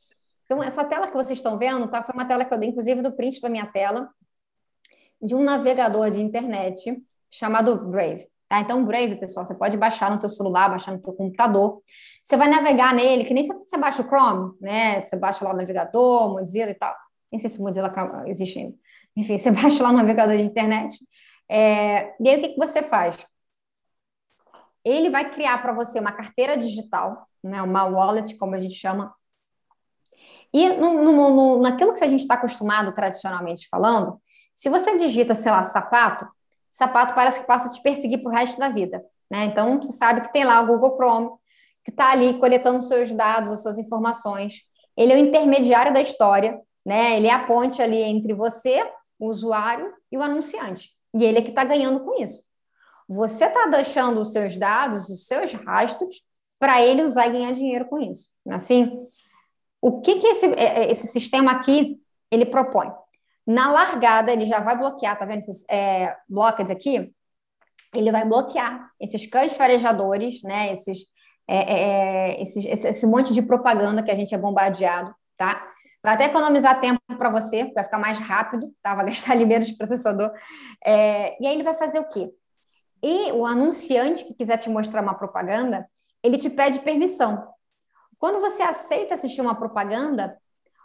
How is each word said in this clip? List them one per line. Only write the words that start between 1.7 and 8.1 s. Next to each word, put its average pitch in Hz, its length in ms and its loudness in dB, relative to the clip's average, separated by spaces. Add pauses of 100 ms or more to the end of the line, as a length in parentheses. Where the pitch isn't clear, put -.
tá? 233 140 -6
Foi 254 120 -12
uma 254 120 -8
tela 254 180 0
que 254 80 -8
eu 226 60 0
dei, 214 100 -4
inclusive, 240 340 -2
do 262 100 -4
print 262 280 -6
da 247 80 -6
minha 220 180 -6
tela, 202 440 -4 (1120)
de 220 120 -4
um 269 80 0
navegador 247 680 0
de 196 100 -2
internet 214 800 -6 (280)
chamado 220 460 0
Brave, 180 520 -4 (200)